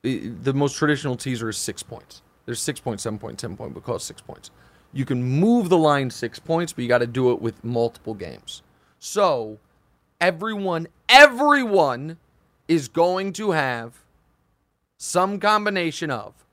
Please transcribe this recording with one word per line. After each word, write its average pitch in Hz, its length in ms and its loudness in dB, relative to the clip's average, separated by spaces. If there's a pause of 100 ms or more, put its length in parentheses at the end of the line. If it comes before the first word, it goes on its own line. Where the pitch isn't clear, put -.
I, 120 260 -4 (100)
the 135 120 0
most 139 220 0
traditional 147 400 0
teaser 117 340 -6
is 107 80 -8
six - 240 -8
points. - 400 -18 (240)
There's 120 160 -8
six 139 180 -6
points, 110 240 -8
seven 107 140 -6
points, 113 240 -12
ten 120 160 -10
points, 120 160 -12
but - 100 -16
call 120 120 -6
it - 60 -8
six - 200 -16
points. - 300 -20 (400)
You 131 120 -6
can 127 200 -2
move 180 460 2
the 180 80 6
line 143 340 2
six - 260 -10
points, 165 360 -4
but 123 100 -6
you 120 40 -4
gotta 120 200 4
do 123 240 2
it - 100 -2
with 110 220 -6
multiple 117 500 -4
games. 85 480 -14 (380)
So 123 580 -2 (640)
everyone, 185 680 -2 (220)
everyone 233 1080 6 (500)
is 156 200 2
going 185 460 0
to 208 180 -2
have 123 520 -4 (920)
some 190 420 -2
combination 196 720 -2
of - 420 -10